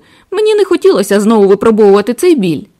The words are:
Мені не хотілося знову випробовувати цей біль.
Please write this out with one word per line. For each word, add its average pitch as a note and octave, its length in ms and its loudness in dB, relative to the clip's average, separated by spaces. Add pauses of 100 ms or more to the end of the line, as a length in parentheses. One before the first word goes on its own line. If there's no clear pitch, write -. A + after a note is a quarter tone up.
(300)
Мені G#4+ 240 -2
не G4 100 0
хотілося C#4 540 0
знову G#3 280 2
випробовувати G#3 640 2
цей F4+ 220 0
біль. F3+ 280 -4 (160)